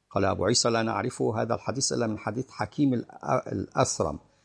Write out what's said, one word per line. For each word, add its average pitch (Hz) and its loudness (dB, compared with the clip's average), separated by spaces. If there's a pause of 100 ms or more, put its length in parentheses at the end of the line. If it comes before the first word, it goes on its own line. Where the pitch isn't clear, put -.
قال 101 2
أبو 92 0
عيسى: 120 2
"لا 117 2
نعرف 113 -2
هذا 117 0
الحديث 117 -4
إلا 120 0
من 107 -2
حديث 110 -6
حكيم 131 0
الأ-، - -2
الأثرم 98 0 (260)